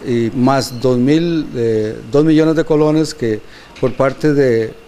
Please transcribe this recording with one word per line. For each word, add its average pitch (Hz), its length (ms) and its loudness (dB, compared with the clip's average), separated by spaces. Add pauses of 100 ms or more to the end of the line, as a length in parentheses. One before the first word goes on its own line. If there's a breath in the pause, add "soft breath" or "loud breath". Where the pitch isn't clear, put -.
y 117 300 -2
más 127 460 0
dos 127 160 2
mil, 156 580 0
eh, 113 400 -2 (160)
dos 143 140 4
millones 156 320 4
de 160 80 0
colones 151 500 0
que 107 260 -4 (400 loud breath)
por 131 120 0
parte 135 400 0
de, 120 400 2 (160)